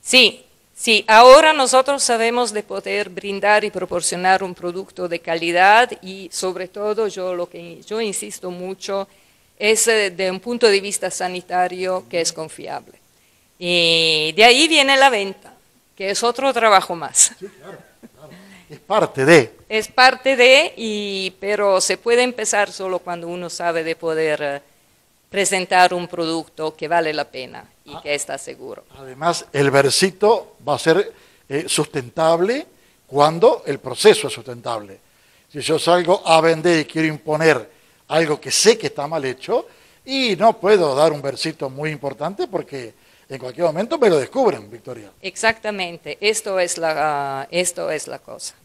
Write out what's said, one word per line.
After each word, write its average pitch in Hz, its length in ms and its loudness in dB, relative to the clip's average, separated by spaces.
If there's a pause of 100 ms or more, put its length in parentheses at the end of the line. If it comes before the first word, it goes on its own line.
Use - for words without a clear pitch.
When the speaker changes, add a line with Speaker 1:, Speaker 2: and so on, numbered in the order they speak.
Speaker 1:
Sí, 247 420 0 (300)
sí. 220 320 -2
Ahora 262 460 10
nosotros 262 500 2
sabemos 233 500 -2
de 208 120 -8
poder 196 460 -8
brindar 196 540 0
y 202 60 -6
proporcionar 180 720 -2
un 180 140 -10
producto 180 500 -10
de 170 140 -6
calidad 175 680 2 (140)
y, 190 300 -16
sobre 180 340 -6
todo, 208 400 -6
yo 185 260 -8
lo 175 160 -6
que 170 340 -20
yo 214 180 -10
insisto 202 500 -8
mucho 190 560 -10 (500)
es, 214 300 2
eh, 214 240 2
de 185 220 -2
un 190 80 -6
punto 240 260 0
de 196 140 4
vista 190 320 -8
sanitario 180 1000 -4
que 170 100 -2
es 165 120 -4
confiable. - 680 -16 (580)
Y 165 760 2
de 202 120 4
ahí 254 220 6
viene 277 300 2
la 269 140 6
venta, 196 440 -6 (420)
que 196 140 -8
es 202 140 -4
otro 254 280 0
trabajo 202 440 2
más. - 420 0
Speaker 2:
Sí, 185 80 -16
claro, 185 320 -20 (380)
claro. - 140 -20 (380)
Es 147 120 -20
parte 175 440 -2
de. 147 300 6 (140)
Speaker 1:
Es 214 180 -4
parte 262 480 2
de, 262 420 4
y, 202 640 -6
pero 202 420 0
se 185 180 -2
puede 233 260 2
empezar 214 480 -2
solo 185 260 -8
cuando 170 300 -10
uno 175 200 -10
sabe 170 360 -4
de 165 100 -4
poder, 160 480 -4
eh, 143 180 -8 (680)
presentar 185 640 2
un 175 140 -6
producto 160 680 -8
que 160 100 -10
vale 165 260 -2
la 147 120 -6
pena 123 440 -16 (160)
y 147 80 -20
Speaker 2:
Ah. 156 80 -16
Speaker 1:
que 147 140 -6
está 139 240 -8
seguro. 127 460 -16 (120)
Speaker 2:
Además, 135 560 -6
el 139 160 2
versito 185 880 2 (120)
va 143 100 -2
a - 20 -8
ser, 165 340 0 (360)
eh, 143 180 -6
sustentable 165 1000 -2 (400)
cuando 165 600 2
el 139 140 -8
proceso - 480 2
es - 40 -8
sustentable. 113 680 -12 (520)
Si 147 80 -12
yo 156 160 0
salgo 175 480 2
a 160 160 6
vender 165 380 2
y 147 60 -2
quiero 160 240 -4
imponer 151 600 0 (380)
algo 151 340 -2
que 131 120 -8
sé 220 260 4
que 165 80 -8
está 143 220 -8
mal 156 160 -6
hecho, 170 420 -4 (380)
y 254 320 -2
no 220 200 2
puedo 175 380 2
dar 156 160 4
un 147 100 -6
versito 143 480 -8
muy 143 220 -8
importante 147 560 -8
porque 143 480 -10 (340)
en 135 100 -12
cualquier 127 280 -6
momento 208 320 -4
me 233 120 4
lo 160 80 2
descubren, 135 520 -2
Victoria. 113 400 -18 (100)
Speaker 1:
Exactamente, 196 1000 -6
esto 208 400 -2
es 175 180 -4
la, 143 720 -4
esto 170 400 -4
es 156 160 -8
la 135 140 -12
cosa. - 340 -16 (100)